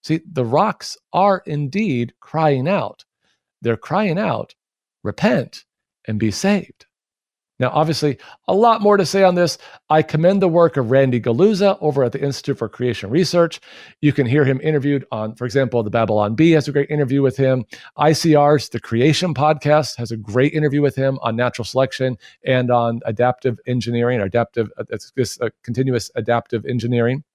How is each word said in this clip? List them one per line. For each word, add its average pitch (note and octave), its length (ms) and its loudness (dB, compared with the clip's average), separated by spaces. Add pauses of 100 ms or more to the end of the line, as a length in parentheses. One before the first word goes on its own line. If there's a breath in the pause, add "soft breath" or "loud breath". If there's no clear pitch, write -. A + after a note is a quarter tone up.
See, D#3+ 180 -2 (100)
the C3+ 140 -4
rocks D#3+ 540 -2 (160)
are F#3+ 320 2
indeed D3 720 -4
crying D3 480 0
out. E3+ 360 -4 (580)
They're A#2 140 0
crying F#3 420 -2
out, E3+ 360 -4 (480)
"Repent E3+ 600 -2 (420)
and A2 120 -4
be G#2+ 120 0
saved." - 560 -4 (720)
Now, B2+ 160 0
obviously, D3+ 420 0 (320 loud breath)
a F#3 60 0
lot A3+ 260 4
more G#3 160 4
to G3 80 2
say G3 180 0
on F#3 120 4
this. F3 240 0 (320 loud breath)
I D#3 100 4
commend E3+ 400 2
the F#3+ 80 4
work E3 300 4
of A#2 120 -2
Randy C3 300 4
Galuza G3 600 2
over C#3 200 0
at A#2+ 100 0
the - 100 -6
Institute C#3 340 -4
for A2 140 -6
Creation A#2 400 -4
Research. E3+ 500 0 (400 loud breath)
You D3 140 2
can C#3 100 2
hear C3 220 2
him C3 160 0
interviewed C#3+ 500 -2
on, A2 220 -6
for - 100 -10
example, B2 380 0
the G#2 80 -4
Babylon A2 440 0
Bee D#3+ 180 4
has D3+ 160 2
a C#3+ 40 -8
great C#3+ 160 -2
interview C#3 320 0
with C3 160 0
him. C3 300 0 (320 loud breath)
I D#3 160 4
C D#3 200 2
R's D3 360 4
The A2+ 100 -8
Creation C#3+ 540 0
Podcast D3+ 640 0
has A#2 120 -8
a A#2 60 -8
great B2 380 0
interview D3 260 0
with C#3+ 160 0
him C3+ 240 -2
on A2+ 160 -4
natural A#2+ 300 -2
selection C3 500 -2 (300 soft breath)
and B2+ 240 0
on A#2 340 0
adaptive A#2+ 600 -2
engineering, A#2+ 540 -2
or G2 40 0
adaptive, A#2 540 -2
uh, A2 100 -8
it's - 260 -12
this, B2 280 -2
uh, A2+ 80 -4 (120)
continuous B2 520 -4
adaptive A#2 500 -2
engineering. B2 600 -2 (100)